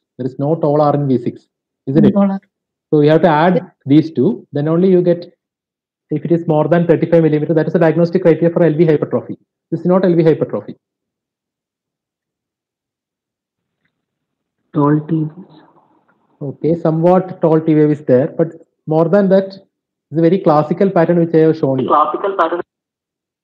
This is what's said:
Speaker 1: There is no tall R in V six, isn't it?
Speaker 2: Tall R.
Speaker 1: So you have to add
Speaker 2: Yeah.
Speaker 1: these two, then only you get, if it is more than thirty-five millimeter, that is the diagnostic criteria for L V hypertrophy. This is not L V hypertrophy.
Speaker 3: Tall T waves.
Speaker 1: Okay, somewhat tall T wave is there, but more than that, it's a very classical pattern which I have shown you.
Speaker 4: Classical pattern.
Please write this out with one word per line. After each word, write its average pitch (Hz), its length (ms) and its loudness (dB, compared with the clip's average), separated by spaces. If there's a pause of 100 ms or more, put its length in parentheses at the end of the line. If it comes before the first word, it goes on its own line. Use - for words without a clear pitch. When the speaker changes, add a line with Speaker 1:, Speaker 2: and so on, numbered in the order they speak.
(180)
Speaker 1:
There 123 80 -8
is 131 140 -10
no 143 160 -2
tall 151 260 0
R 143 140 0
in 143 120 -2
V 123 120 0
six, - 280 -10 (380)
isn't 135 180 2
it? 202 100 4
Speaker 2:
Tall 196 180 0
R. 196 80 -8 (520)
Speaker 1:
So 151 100 2
you 147 100 4
have 160 100 4
to 185 60 4
add 165 280 2
Speaker 2:
Yeah. 170 140 -6 (160)
Speaker 1:
these 151 260 2
two, 147 400 -4
then 147 160 -4
only 175 220 0
you 180 140 2
get, 170 280 -2 (760)
if 151 160 -6
it 156 60 -6
is 170 160 -2
more 151 200 0
than 170 200 0
thirty-five 165 340 2
millimeter, 151 320 0
that 156 140 0
is - 60 -4
the 180 60 -2
diagnostic 170 440 0
criteria 165 260 2
for 170 140 0
L 156 100 2
V 160 120 2
hypertrophy. - 520 -2 (320)
This 165 120 -6
is - 40 -8
not 180 180 0
L 175 120 0
V 170 80 2
hypertrophy. - 520 -4 (4000)
Speaker 3:
Tall 147 340 2
T 165 80 -4
waves. - 460 -8 (800)
Speaker 1:
Okay, 147 380 -4
somewhat 165 640 0
tall 160 200 2
T 156 140 0
wave 151 160 4
is 147 140 -6
there, 131 240 2
but 165 240 -4 (340)
more 160 200 2
than 196 220 2
that, 190 240 0 (580)
it's 151 80 -4
a - 20 0
very 165 160 4
classical 165 540 0
pattern 170 260 0
which 165 160 0
I 160 60 2
have 156 180 2
shown 135 220 -2
you. 127 80 -4
Speaker 4:
Classical 190 500 -2
pattern. 170 240 -2 (840)